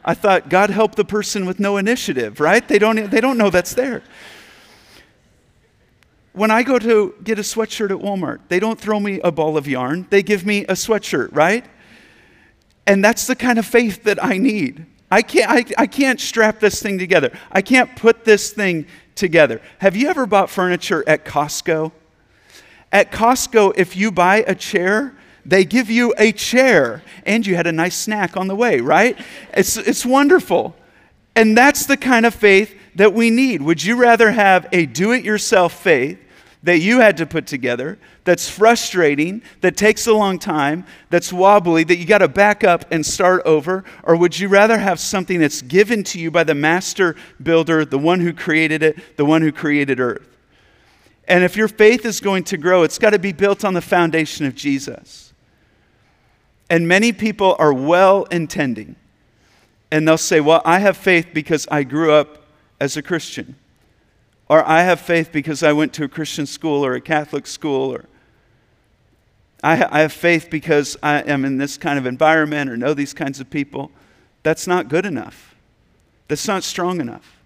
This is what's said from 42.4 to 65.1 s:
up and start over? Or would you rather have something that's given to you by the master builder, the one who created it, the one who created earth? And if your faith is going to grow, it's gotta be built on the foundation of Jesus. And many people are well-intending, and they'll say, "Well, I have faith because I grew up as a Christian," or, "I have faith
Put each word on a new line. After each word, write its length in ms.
up 280
and 140
start 400
over? 400
Or 140
would 200
you 100
rather 300
have 220
something 400
that's 220
given 440
to 140
you 120
by 120
the 120
master 600
builder, 440
the 140
one 200
who 140
created 480
it, 360
the 60
one 200
who 80
created 480
earth? 360
And 180
if 120
your 120
faith 380
is 140
going 260
to 120
grow, 260
it's 140
gotta 220
be 140
built 300
on 120
the 60
foundation 640
of 100
Jesus. 760
And 160
many 280
people 460
are 120
well-intending, 1300
and 160
they'll 100
say, 240
"Well, 240
I 140
have 180
faith 360
because 380
I 120
grew 280
up 340
as 180
a 40
Christian," 540
or, 180
"I 140
have 180
faith 320